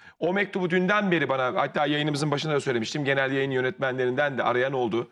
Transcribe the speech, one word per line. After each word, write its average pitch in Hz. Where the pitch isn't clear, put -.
O 175
mektubu 196
dünden 185
beri 151
bana, 131
hatta 143
yayınımızın 147
başında 147
da 143
söylemiştim, 131
genel 135
yayın 139
yönetmenlerinden 127
de 113
arayan 127
oldu. 117